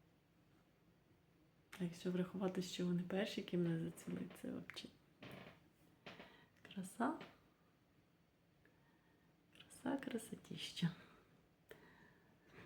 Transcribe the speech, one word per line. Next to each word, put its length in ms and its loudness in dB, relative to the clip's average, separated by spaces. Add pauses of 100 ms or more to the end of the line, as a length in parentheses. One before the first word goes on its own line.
(1800)
А 60 0
якщо 280 0
врахувати, 500 4
що 240 0
вони 160 6
перші, 380 2
які 160 0
мене 220 6
зацвіли, 420 -2 (220)
це 60 -2
взагалі 400 -6 (1700)
краса. 500 0 (2500)
Краса, 440 -2
красотіща. 960 0 (1700)